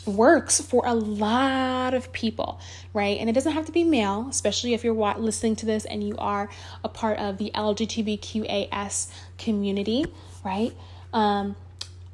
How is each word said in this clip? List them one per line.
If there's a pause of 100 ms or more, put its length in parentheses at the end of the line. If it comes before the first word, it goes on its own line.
works
for
a
lot
of
people, (320)
right?
And
it
doesn't
have
to
be
male,
especially
if
you're
wa-,
listening
to
this
and
you
are (340)
a
part
of
the
L
G
B
T
Q
A
S (280)
community, (400)
right? (400)
Um, (580)